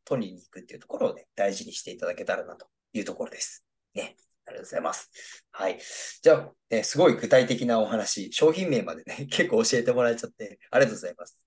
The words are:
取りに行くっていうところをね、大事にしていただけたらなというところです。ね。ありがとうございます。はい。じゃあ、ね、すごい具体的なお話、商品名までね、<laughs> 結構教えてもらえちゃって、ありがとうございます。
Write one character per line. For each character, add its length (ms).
取 240
り 60
に 80
行 80
く 100
っ 40
て 100
い 40
う 20
と 80
こ 120
ろ 120
を 40
ね、 100
大 180
事 120
に 60
し 100
て 100
い 60
た 80
だ 100
け 100
た 100
ら 100
な 120
と 100
い 60
う 60
と 100
こ 100
ろ 60
で 80
す。 260
ね。 220
あ 60
り 60
が 60
と 0
う 20
ご 60
ざ 80
い 20
ま 120
す。 180
は 180
い。 100
じ 80
ゃ 40
あ、 180
ね、 140
す 140
ご 120
い 60
具 140
体 180
的 180
な 140
お 60
話、 480
商 180
品 180
名 120
ま 140
で 100
ね、 220
<laughs> 40
結 180
構 140
教 140
え 60
て 100
も 100
ら 60
え 60
ち 100
ゃ 20
っ 40
て、 280
あ 80
り 60
が 60
と 60
う 0
ご 40
ざ 80
い 60
ま 100
す。 220